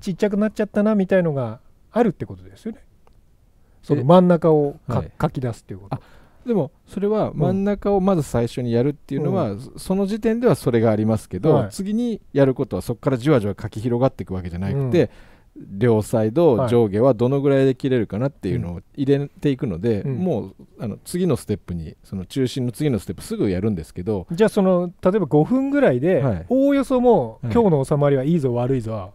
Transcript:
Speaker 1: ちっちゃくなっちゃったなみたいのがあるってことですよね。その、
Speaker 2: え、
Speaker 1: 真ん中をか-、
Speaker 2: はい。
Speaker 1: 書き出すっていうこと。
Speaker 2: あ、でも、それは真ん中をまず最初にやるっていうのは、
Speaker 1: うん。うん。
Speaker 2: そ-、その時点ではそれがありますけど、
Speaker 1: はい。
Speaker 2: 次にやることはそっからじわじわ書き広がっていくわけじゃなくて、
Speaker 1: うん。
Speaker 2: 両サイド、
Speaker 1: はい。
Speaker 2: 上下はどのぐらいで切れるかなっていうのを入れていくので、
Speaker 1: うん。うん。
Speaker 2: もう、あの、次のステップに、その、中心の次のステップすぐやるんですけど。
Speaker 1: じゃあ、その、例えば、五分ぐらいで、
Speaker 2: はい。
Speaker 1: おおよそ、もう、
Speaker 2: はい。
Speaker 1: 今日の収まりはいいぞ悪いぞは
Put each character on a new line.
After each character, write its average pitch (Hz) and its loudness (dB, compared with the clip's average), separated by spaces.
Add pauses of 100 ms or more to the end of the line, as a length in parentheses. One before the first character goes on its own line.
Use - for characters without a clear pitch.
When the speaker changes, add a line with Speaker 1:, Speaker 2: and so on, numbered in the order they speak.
Speaker 1:
ち 202 -6
っ 165 -4
ち - -2
ゃ 202 2
く 202 -2
な 214 2
っ - -20
ち - -6
ゃ 208 0
っ - -12
た 208 0
な 214 2
み 190 2
た 190 2
い 180 4
の 156 0
が 120 -4 (320)
あ 240 2
る 220 2
っ - -4
て 123 -8
こ 98 -12
と 90 -20
で 92 -20
す - -16
よ 226 -10
ね。 - -20 (1040)
そ 143 0
の、 120 -2
Speaker 2:
え、 - -4
Speaker 1:
真 175 8
ん 180 6
中 170 4
を 147 2 (120)
か-、 120 -2
Speaker 2:
は 82 -4
い。 - -16
Speaker 1:
書 160 0
き 135 -8
出 120 -4
す - -16
っ - -20
て 101 -16
い 95 -14
う - -16
こ 101 -20
と。 233 -6
Speaker 2:
あ、 - -10 (440)
で 240 -2
も、 165 0 (160)
そ - -10
れ 202 -2
は 214 0
真 170 0
ん 196 -2
中 202 -2
を 196 2
ま 196 2
ず 156 0
最 120 -2
初 131 -6
に 117 -2
や 120 2
る 143 2
っ 143 -4
て - -10
い - -2
う - -4
の 147 0
は、 175 0
Speaker 1:
う - -4
ん。 98 -4
う - -6
ん。 110 -12
Speaker 2:
そ-、 - -16
そ - -4
の 196 0
時 214 -4
点 226 -2
で 247 0
は 156 4
そ - -4
れ 117 2
が 113 2
あ 107 2
り 107 0
ま 110 0
す - -10
け 92 -8
ど、 151 4
Speaker 1:
は 101 0
い。 - -10
Speaker 2:
次 202 -6
に 233 -4 (120)
や 139 4
る 131 2
こ 131 -4
と 104 -8
は 92 -4
そ 123 -6
っ - -8
か 139 -2
ら 131 -2
じ 127 -2
わ 139 4
じ 101 -4
わ 98 -4
書 107 -10
き 113 -10
広 120 -2
が 131 2
っ - 0
て - -12
い - -12
く 95 -10
わ 92 -6
け 90 -10
じ 85 -10
ゃ - -8
な 98 -4
く 135 -4
て、 160 4
Speaker 1:
う - 2
ん。 - -8 (480)
Speaker 2:
両 107 0
サ 110 -2
イ 110 0
ド、 151 4
Speaker 1:
は 95 0
い。 - -2
Speaker 2:
上 120 4
下 101 0
は 131 4
ど 120 0
の 139 0
ぐ 143 0
ら 135 2
い 135 4
で 131 2
切 135 -4
れ 127 2
る 98 -2
か 95 -6
な 135 -2
っ - -20
て - -10
い 90 -2
う - -2
の 87 -6
を 82 -12 (140)
入 139 0
れ 143 -4
て - -4
い 131 -2
く 135 -6
の 82 -6
で、 104 0
Speaker 1:
う - -6
ん。 135 -4
う - -4
ん。 - -6
Speaker 2:
も 160 -2
う、 - -20 (240)
あ 120 -8
の、 101 -8
次 180 -2
の 139 2
ス - -8
テ 104 -2
ッ - -8
プ - -10
に、 82 -10
そ - -12
の、 90 -8
中 131 -2
心 127 -4
の 123 -4
次 151 -2
の 110 0
ス - -16
テ 104 -10
ッ - -10
プ - -16
す 226 -8
ぐ 147 0
や 90 -2
る 110 -2
ん 104 -2
で - -8
す - -20
け 90 -10
ど。 95 -4
Speaker 1:
じ 170 -2
ゃ 208 4
あ、 - 4
そ 202 0
の、 180 2 (100)
例 185 2
え - 2
ば、 175 0
五 151 4
分 269 0
ぐ 277 0
ら 202 4
い 123 0
で、 160 2
Speaker 2:
は 127 0
い。 80 -6
Speaker 1:
お 269 2
お 285 4
よ 277 0
そ、 254 0
も 214 2
う、 123 -6
Speaker 2:
は 113 -4
い。 - -4
Speaker 1:
今 233 4
日 190 4
の 139 2
収 147 0
ま 143 2
り 139 4
は 131 0
い 160 2
い 170 2
ぞ 131 0
悪 123 0
い 120 -4
ぞ 110 -6
は 95 -10